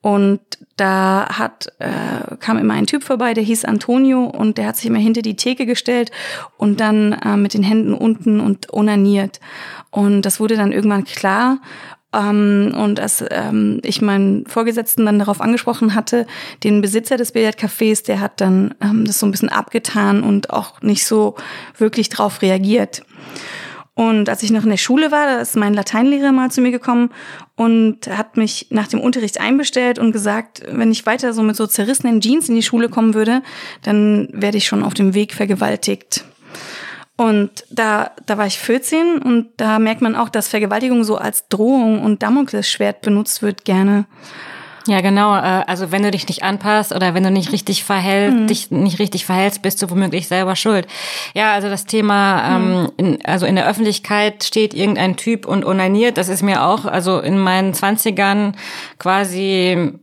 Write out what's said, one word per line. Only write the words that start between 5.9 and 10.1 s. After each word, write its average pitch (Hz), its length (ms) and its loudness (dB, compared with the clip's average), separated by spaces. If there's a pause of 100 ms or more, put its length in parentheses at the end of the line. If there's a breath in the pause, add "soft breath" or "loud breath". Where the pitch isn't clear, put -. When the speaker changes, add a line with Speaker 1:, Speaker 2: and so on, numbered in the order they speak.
Speaker 1:
und 208 220 2
dann, 214 340 2
äh, 208 240 0
mit 202 160 2
den 208 80 2
Händen 208 320 2
unten 220 460 2
und 202 340 -2
onaniert. 202 680 2 (520 loud breath)
Und 202 320 2